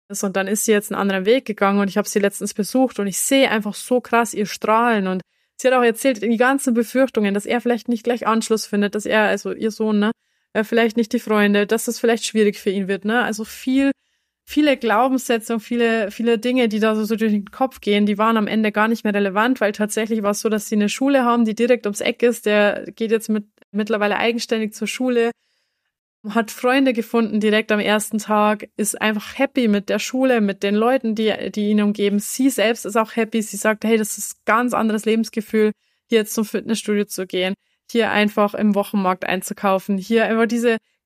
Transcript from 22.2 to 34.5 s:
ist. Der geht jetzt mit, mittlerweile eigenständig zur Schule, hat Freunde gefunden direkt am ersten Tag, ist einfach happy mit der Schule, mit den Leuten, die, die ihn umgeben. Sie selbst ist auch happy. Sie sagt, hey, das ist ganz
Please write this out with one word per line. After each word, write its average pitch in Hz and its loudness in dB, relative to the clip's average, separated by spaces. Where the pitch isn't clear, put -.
ist. 233 0
Der 208 2
geht 220 -2
jetzt 220 -2
mit, 214 -2
mittlerweile 208 0
eigenständig 220 -2
zur 208 -6
Schule, 240 0
hat 220 0
Freunde 262 2
gefunden 220 -2
direkt 214 0
am 214 2
ersten 208 0
Tag, 208 0
ist - -4
einfach 214 -2
happy 254 0
mit 202 0
der 202 -2
Schule, 254 0
mit 196 -2
den 202 0
Leuten, 226 0
die, 220 0
die 208 -2
ihn 208 2
umgeben. 208 0
Sie 254 0
selbst 226 0
ist 208 -6
auch 220 0
happy. 226 -2
Sie 214 -10
sagt, 214 -2
hey, 226 2
das 214 -4
ist - -14
ganz 233 2